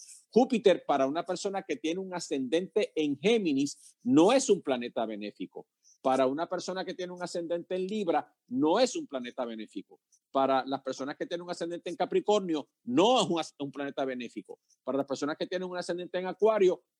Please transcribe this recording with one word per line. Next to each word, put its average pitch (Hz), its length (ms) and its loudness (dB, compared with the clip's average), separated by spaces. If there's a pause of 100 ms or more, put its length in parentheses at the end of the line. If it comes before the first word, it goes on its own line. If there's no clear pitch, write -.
(300)
Júpiter 214 560 4
para 135 200 2
una 160 200 -4
persona 190 380 -6
que 151 120 -6
tiene 160 240 -4
un 185 140 -10
ascendente 160 800 -2
en 147 240 0
Géminis 160 840 0
no 156 280 8
es 269 160 4
un 190 140 4
planeta 120 420 -2
benéfico. 104 640 -8 (340)
Para 131 260 2
una 151 220 -2
persona 185 340 -6
que 170 120 -8
tiene 180 180 -8
un 180 100 -12
ascendente 170 520 -6
en 185 120 -2
Libra, 180 480 -2 (140)
no 151 320 2
es 247 160 2
un 156 100 -6
planeta 123 380 -8
benéfico. 107 560 -10 (300)
Para 135 340 2
las 135 160 -6
personas 135 380 -8
que 175 80 -6
tienen 175 180 -8
un 175 60 -10
ascendente 170 400 -8
en 165 60 -8
Capricornio, 185 760 0 (140)
no 196 360 4
es 165 80 2
un 170 100 0
as-, - 200 -6
un 143 120 -8
planeta 139 360 -6
benéfico. 120 540 -10 (220)
Para 131 140 -4
las 139 100 -2
personas 147 300 -4
que 175 100 -4
tienen 185 220 -6
un 180 80 -8
ascendente 175 420 -6
en 185 80 -4
Acuario, 190 580 2 (160)